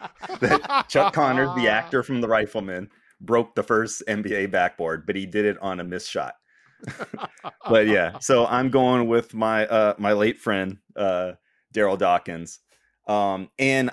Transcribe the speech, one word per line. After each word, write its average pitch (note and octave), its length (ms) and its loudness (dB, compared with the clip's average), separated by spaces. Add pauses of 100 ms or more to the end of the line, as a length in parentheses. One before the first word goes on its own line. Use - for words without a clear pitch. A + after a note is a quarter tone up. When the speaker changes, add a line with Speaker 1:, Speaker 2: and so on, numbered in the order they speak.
(140)
Speaker 1:
<laughs> - 260 -14
Speaker 2:
that - 480 0
Chuck E3 260 2
Connors, C3+ 400 2
the A#2+ 140 0
actor B2 340 0
from B2 200 -4
The A#2 40 0
Rifleman, G#2 640 -2 (300)
broke A2+ 340 0
the G#2+ 80 0
first A2 460 0
N G#2+ 140 -2
B G#2 120 -4
A G2 120 0
backboard, E2+ 600 -2
but G#2 80 -2
he G2 120 -8
did G#2 180 -2
it G2+ 180 0
on F#2+ 160 -6
a F2 60 -8
missed F2 260 -10
shot. C2+ 240 -6 (480)
<laughs> - 140 -14 (720)
But A2 180 6
yeah, F#2 340 2
so A#2+ 260 2
I'm B2+ 240 0
going B2+ 380 4
with A#2 260 0
my, A2 320 0
uh, G#2+ 320 4
my G#2 140 2
late G#2+ 260 2
friend, F#2+ 400 -4 (180)
uh, F#2 360 -2 (420)
Daryl G2 240 0
Dawkins. F2 640 -2 (480)
Um, G2 500 -2
and C3+ 340 2